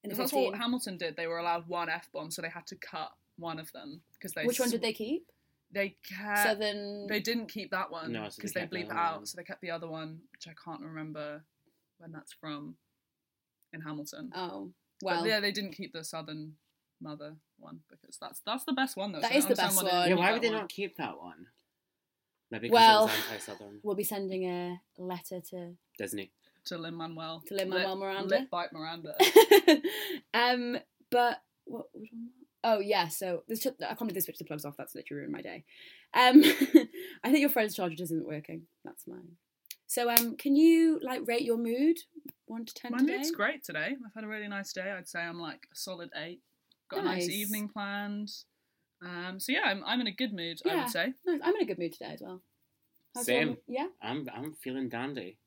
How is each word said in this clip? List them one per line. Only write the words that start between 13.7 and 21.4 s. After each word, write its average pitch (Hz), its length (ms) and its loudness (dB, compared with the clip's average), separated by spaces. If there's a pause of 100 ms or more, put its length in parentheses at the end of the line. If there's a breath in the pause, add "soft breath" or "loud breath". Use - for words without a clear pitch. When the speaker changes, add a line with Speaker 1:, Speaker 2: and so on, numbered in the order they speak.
Speaker 2:
in 165 100 -12
Hamilton. 151 520 -10
Speaker 1:
Oh, 185 380 -8 (280)
Speaker 2:
But 190 60 -6
Speaker 1:
well. 175 200 0
Speaker 2:
yeah, 220 140 2
they 202 120 0
didn't 202 200 -6
keep 190 200 -12
the 160 120 -10
Southern 156 520 -10 (440)
Mother 151 360 -12 (220)
one 165 300 -18
because - 300 -20
that's, - 220 -14
that's 233 240 -6
the 311 80 -2
best 262 240 0
one, 196 160 -4
though, 185 80 -8
Speaker 1:
That 233 100 0
Speaker 2:
so 254 40 0
I 285 40 6
Speaker 1:
is 285 60 4
the - 60 -2
Speaker 2:
understand 202 200 2
Speaker 1:
best 190 60 2
Speaker 2:
why 185 60 4
they 180 140 2
Speaker 1:
one. 180 120 4
Speaker 2:
didn't - 0 -
Speaker 3:
Yeah, 185 60 6
Speaker 2:
keep 175 40 4
Speaker 3:
why 175 80 4
Speaker 2:
that 208 80 6
Speaker 3:
would 226 80 0
they 233 80 2
Speaker 2:
one. 220 100 -2
Speaker 3:
not 180 80 -10
keep - 300 -8
that 98 200 -8
one? 85 280 -18 (1040)